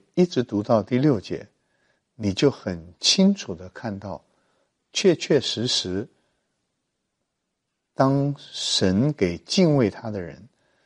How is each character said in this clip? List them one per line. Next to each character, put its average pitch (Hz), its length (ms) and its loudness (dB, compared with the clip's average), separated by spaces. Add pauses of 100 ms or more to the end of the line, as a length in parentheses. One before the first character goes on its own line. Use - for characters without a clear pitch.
(140)
一 180 120 4
直 135 180 -2
读 104 180 -4
到 107 220 2
第 123 160 -2
六 131 200 2
节， - 280 -10 (640)
你 104 180 -2
就 139 180 2
很 87 500 -6
清 196 340 4
楚 104 220 -8
地 90 140 -16
看 101 300 -10
到， 98 240 -12 (680)
确 180 220 4
确 143 260 2
实 113 260 -4
实， 95 400 -4 (1900)
当 139 460 2
神 110 760 0
给 87 240 -2
敬 165 400 2
畏 110 120 2
他 - 200 -8
的 101 100 -8
人 85 300 -14 (360)